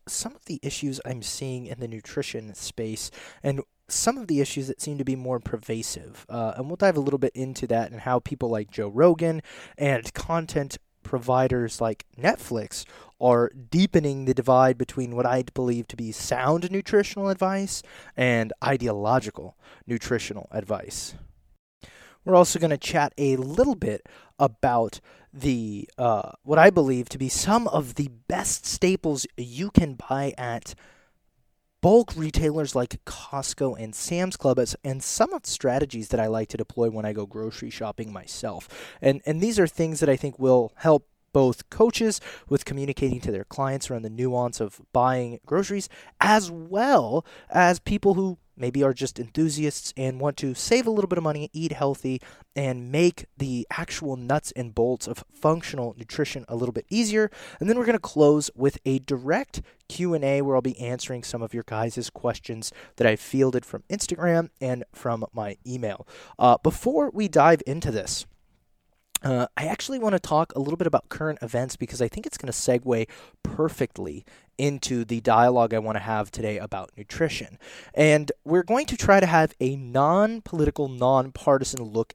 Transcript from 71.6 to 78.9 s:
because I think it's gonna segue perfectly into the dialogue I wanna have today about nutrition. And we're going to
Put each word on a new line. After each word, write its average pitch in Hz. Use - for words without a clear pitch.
because 123
I 117
think -
it's -
gonna 120
segue 123
perfectly 95
into 127
the 117
dialogue 120
I 110
wanna 107
have 107
today 107
about 98
nutrition. -
And 151
we're 170
going 233
to 247